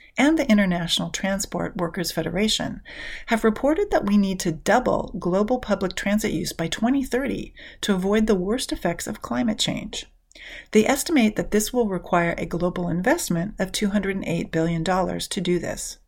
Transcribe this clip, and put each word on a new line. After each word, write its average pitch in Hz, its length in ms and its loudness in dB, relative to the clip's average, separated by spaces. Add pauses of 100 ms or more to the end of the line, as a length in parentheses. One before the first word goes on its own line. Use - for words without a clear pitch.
(160)
and 294 200 6
the 320 140 2
International 180 580 2
Transport 190 680 -4
Workers 175 340 -2
Federation 170 720 -2 (460)
have 220 180 0
reported 302 480 2
that - 140 2
we 202 100 4
need 190 240 2
to 180 100 0
double 196 720 0
global 208 400 2
public 190 340 -2
transit 208 380 0
use 165 200 -4
by 165 140 -4
twenty 254 380 0
thirty 131 500 -4 (280)
to 202 120 2
avoid 202 320 2
the 220 80 4
worst 202 380 -2
effects 170 340 -4
of - 160 -8
climate - 340 -2
change. - 500 -4 (680)
They 214 120 8
estimate 269 520 2
that 170 160 -2
this 214 200 0
will 240 140 2
require 180 500 0
a - 80 -4
global 175 440 -2
investment 185 720 0
of 190 100 0
two 202 200 0
hundred 196 260 0
and 196 100 -6
eight 170 240 -2
billion 165 320 0
dollars 175 460 0
to - 120 -6
do 175 200 0
this. - 480 -8